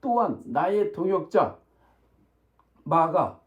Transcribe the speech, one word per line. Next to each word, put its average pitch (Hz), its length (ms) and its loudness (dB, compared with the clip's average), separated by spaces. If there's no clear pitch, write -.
또한 233 440 0
나의 185 460 0
동역자 180 640 0
마가 160 640 0